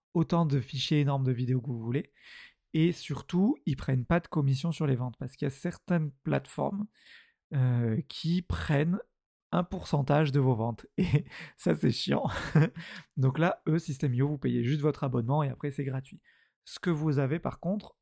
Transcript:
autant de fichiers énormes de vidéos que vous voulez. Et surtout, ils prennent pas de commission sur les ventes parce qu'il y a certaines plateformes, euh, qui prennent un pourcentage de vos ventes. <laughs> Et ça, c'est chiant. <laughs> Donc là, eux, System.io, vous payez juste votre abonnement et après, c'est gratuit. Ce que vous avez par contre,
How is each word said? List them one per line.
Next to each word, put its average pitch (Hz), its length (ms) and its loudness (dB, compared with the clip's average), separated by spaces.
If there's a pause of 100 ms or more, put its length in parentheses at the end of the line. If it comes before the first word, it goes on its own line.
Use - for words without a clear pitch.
(140)
autant 170 320 2
de 139 140 2
fichiers 147 400 0
énormes 139 240 2
de 131 80 2
vidéos 127 280 0
que 110 60 -8
vous 117 160 -6
voulez. 120 300 -4 (600)
Et 165 180 4
surtout, 180 640 0 (100)
ils 131 100 0
prennent 131 300 -2
pas 175 140 2
de - 80 -8
commission 139 440 0
sur 156 140 -2
les 135 100 2
ventes 123 220 -6
parce 127 140 -10
qu'il - 120 -6
y 143 60 -2
a - 0 -
certaines 165 600 -2 (120)
plateformes, 147 640 -2 (680)
euh, 120 540 2
qui 170 320 -2
prennent 151 580 0 (520)
un 175 140 0
pourcentage 147 680 0
de 139 80 4
vos 131 140 4
ventes. 113 380 -2
<laughs> - 40 -10
Et 175 300 2 (300)
ça, - 180 0
c'est 156 160 2
chiant. - 340 0 (300)
<laughs> - 640 0
Donc 131 200 2
là, 170 280 2
eux, 160 120 2
System.io, 135 500 0
vous 147 100 -4
payez 120 260 0
juste 143 160 0
votre 147 240 0
abonnement 131 380 0
et 139 80 -2
après, 143 200 -6
c'est 139 140 -6
gratuit. 131 360 -8 (440)
Ce - 140 -12
que 180 120 -2
vous 151 280 2
avez 143 200 0
par - 220 -6
contre, 196 420 -6